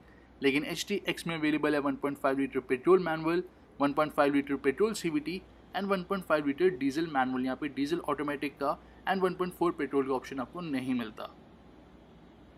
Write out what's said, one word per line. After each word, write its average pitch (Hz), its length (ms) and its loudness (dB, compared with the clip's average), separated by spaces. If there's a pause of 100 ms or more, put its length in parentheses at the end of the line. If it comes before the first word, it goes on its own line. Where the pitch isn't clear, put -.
(420)
लेकिन 139 240 2
एच 160 220 -6
टी 202 200 0
एक्स - 180 -4
में 170 120 -2
अवेलेबल 151 360 2
है 143 80 2
one 139 240 -2
point 143 200 -4
five 139 180 2
liter 135 260 -4
petrol 170 400 4
manual, 160 340 0 (400)
one 143 160 2
point 151 200 2
five 143 200 6
liter 139 280 -4
petrol 196 340 2
C 165 140 -2
V 147 140 -2
T 185 100 -6 (380)
and 196 120 -2
one 190 180 0
point 196 180 -4
five 151 220 2
liter 139 180 2 (140)
diesel 139 340 -2
manual। 127 300 2
यहाँ 131 160 -2
पे 151 160 -4
डीजल 143 220 -2 (100)
ऑटोमेटिक 147 500 -2
का 135 180 -2 (360)
and 190 120 0
one 180 140 2
point 185 220 -4
four 175 180 4
पेट्रोल 139 300 0
का 135 60 0
ऑप्शन 135 260 -6
आपको 127 200 -8
नहीं 135 340 -2
मिलता, 110 340 -8 (1300)